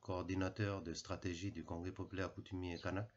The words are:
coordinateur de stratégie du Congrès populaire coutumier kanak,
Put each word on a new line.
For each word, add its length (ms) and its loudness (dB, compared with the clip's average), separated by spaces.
coordinateur 800 2
de 140 -2
stratégie 560 -2
du 120 -6
Congrès 280 -2
populaire 420 -2
coutumier 460 -2
kanak, 380 0